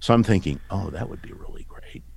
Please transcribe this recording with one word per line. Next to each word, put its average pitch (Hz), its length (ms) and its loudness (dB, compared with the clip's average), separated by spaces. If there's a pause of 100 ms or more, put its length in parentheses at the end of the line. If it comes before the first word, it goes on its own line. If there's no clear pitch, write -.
so - 140 4
I'm 117 100 8
thinking, 92 360 2 (100)
Oh, 98 200 -4
that - 180 -6
would - 140 -12
be - 100 -12
really - 360 -12
great. - 360 -16 (120)